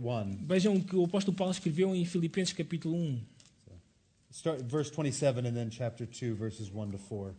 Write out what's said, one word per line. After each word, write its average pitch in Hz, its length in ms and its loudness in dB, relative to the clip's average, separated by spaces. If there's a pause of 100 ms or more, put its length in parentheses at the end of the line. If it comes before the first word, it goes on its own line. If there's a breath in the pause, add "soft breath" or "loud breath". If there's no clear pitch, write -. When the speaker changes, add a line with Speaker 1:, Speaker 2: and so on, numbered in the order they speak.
Speaker 1:
one. 104 440 -2
Speaker 2:
Vejam 190 300 4
o 180 60 4
que 190 140 -2
o 175 80 6
apóstolo 190 320 2
Paulo 185 160 2
escreveu 180 420 2
em 175 100 4
Filipenses 175 480 0
capítulo 165 440 -2
um. 147 240 0 (1080)
Speaker 1:
Start 147 320 -2
verse 143 280 -2
twenty-seven 135 560 2
and 120 80 0
then 117 160 -2
chapter 117 360 -4
two, 117 280 -4
verses 104 400 -6
one 104 180 -4
to 98 60 -8
four. 98 400 -8